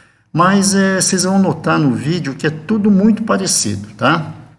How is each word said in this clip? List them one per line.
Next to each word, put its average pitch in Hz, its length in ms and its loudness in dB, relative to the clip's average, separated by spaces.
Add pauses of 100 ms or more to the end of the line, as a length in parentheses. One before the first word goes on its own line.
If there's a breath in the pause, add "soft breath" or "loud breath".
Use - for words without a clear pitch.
(320 loud breath)
mas, 190 420 2
é, 190 260 2
vocês 180 240 0
vão 190 140 0
notar 165 400 0
no 147 160 2
vídeo 139 400 -4
que 143 140 -4
é - 20 -2
tudo 208 400 -2
muito 202 320 4
parecido, 165 720 -2
tá? 151 380 0 (260)